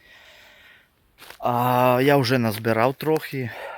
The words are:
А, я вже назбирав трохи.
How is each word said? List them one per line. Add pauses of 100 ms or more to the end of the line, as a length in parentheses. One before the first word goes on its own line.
(1400)
А,
я
вже
назбирав
трохи. (260)